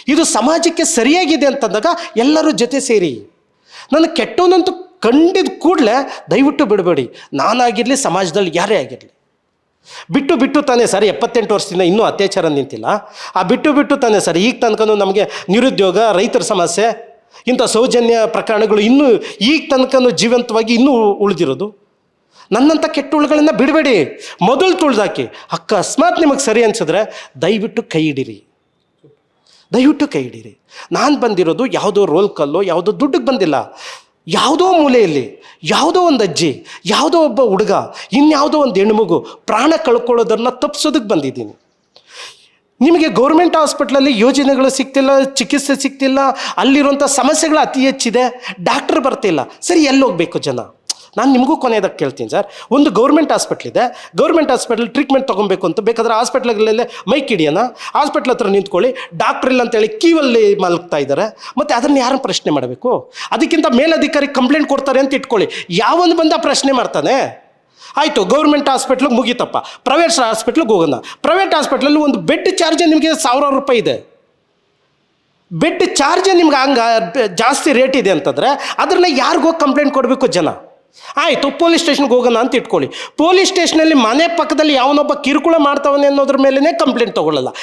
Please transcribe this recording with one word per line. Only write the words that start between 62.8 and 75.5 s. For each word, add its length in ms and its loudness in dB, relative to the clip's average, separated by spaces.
ಅದಕ್ಕಿಂತ 360 0
ಮೇಲಧಿಕಾರಿ 600 2
ಕಂಪ್ಲೇಂಟ್ 420 0
ಕೊಡ್ತಾರೆ 300 0
ಅಂತ 140 0
ಇಟ್ಕೊಳ್ಳಿ, 340 0
ಯಾವನು 460 2
ಬಂದ 220 2
ಪ್ರಶ್ನೆ 340 0
ಮಾಡ್ತಾನೆ? 720 -2
ಆಯ್ತು, 260 0
ಗೌರ್ಮೆಂಟ್ 460 2
ಹಾಸ್ಪಿಟ್ಲಿಗೆ 460 0
ಮುಗೀತಪ್ಪ, 420 -2
ಪ್ರೈವೇಟ್ 640 -2
ಹಾಸ್ಪಿಟ್ಲಿಗೆ 500 0
ಹೋಗೋಣ. 260 2
ಪ್ರೈವೇಟ್ 600 -2
ಹಾಸ್ಪಿಟ್ಲಲ್ಲಿ 440 0
ಒಂದು 200 0
ಬೆಡ್ 380 0
ಚಾರ್ಜ್ 320 2
ನಿಮಗೆ 340 2
ಸಾವಿರಾರು 320 0
ರೂಪಾಯಿ 240 0
ಇದೆ, 360 -4